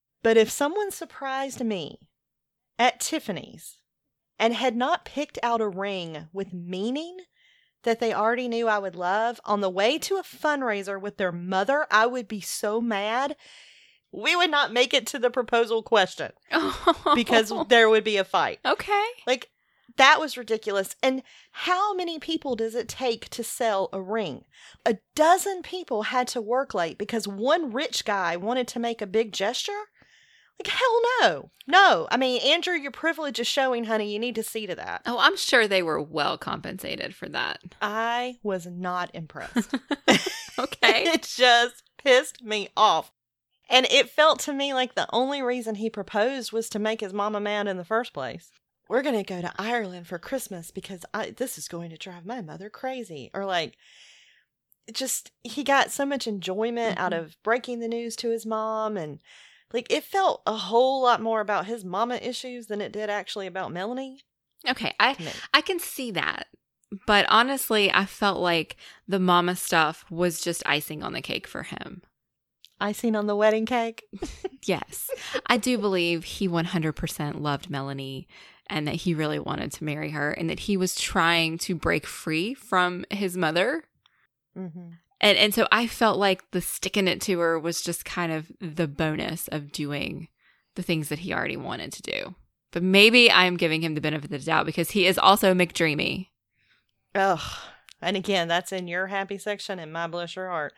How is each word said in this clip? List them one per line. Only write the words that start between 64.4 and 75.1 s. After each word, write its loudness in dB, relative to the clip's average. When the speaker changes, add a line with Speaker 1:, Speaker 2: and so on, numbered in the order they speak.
Speaker 2:
Okay, -2
I, 4
Speaker 1:
to -10
me. -6
Speaker 2:
I 10
can -2
see -8
that. -4
But 6
honestly, 4
I 4
felt -2
like 0
the 0
mama 4
stuff 0
was 0
just -4
icing -2
on -6
the -8
cake -8
for -10
him. -12
Speaker 1:
Icing 0
on 0
the 2
wedding 4
cake? -2
<laughs> -20
Speaker 2:
Yes. -4